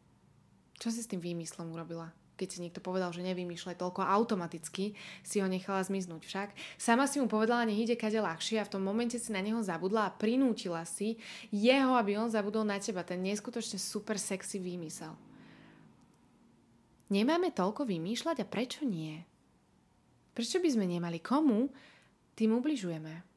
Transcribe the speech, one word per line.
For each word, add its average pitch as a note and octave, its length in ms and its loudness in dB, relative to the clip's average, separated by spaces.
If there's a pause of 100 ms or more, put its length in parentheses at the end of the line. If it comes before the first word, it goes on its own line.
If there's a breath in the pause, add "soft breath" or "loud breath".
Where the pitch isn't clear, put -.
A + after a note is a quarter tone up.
(800)
Čo A3+ 160 -4
si A#3 80 -6
s A3 80 -8
tým F#3+ 80 -2
výmyslom E3+ 560 -6
urobila? E3 400 -8 (240)
Keď F#3 100 -4
si F3 160 -8
niekto E3+ 160 -10
povedal, F#3 320 -2
že E3+ 80 -6
nevymýšľaj F3+ 560 -4
toľko, F3+ 240 -2
automaticky F#3+ 960 0 (240 loud breath)
si - 240 0
ho F#3+ 60 2
nechala F#3 340 0
zmiznúť F#3 400 -4
však. G3+ 240 -4 (320 loud breath)
Sama A#3+ 240 6
si C#4 160 2
mu A#3+ 80 4
povedala, A3+ 400 4
nech G#3+ 160 2
ide A#3 160 2
kade G#3+ 160 0
ľahšie G3+ 400 0
a G#3 80 2
v G3+ 80 -12
tom G3 80 -2
momente A3+ 400 0
si - 80 -8
na F#3+ 160 -2
neho A3 160 0
zabudla F#3+ 480 2
a F#3 60 -8
prinútila G#3+ 760 2
si A3 320 -2 (320 loud breath)
jeho, B3+ 480 6
aby G3+ 160 2
on A3+ 160 0
zabudol G#3+ 320 0
na G3+ 160 0
teba. F#3 240 -2
Ten F3+ 160 -4
neskutočne G#3 560 -2
super G#3 400 -4
sexy F#3+ 400 -4
výmysel. F3 560 -8 (2000 loud breath)
Nemáme D4+ 400 4
toľko G#3 400 0
vymýšľať A3 500 -2
a G3+ 80 -2
prečo B3 380 -4
nie? D#3+ 320 -2 (1120)
Prečo A#3 320 0
by E4+ 80 4
sme G#3+ 160 4
nemali? E3+ 320 0
Komu C4 480 4 (720 loud breath)
tým A3 160 6
ubližujeme? F3+ 720 -2 (100)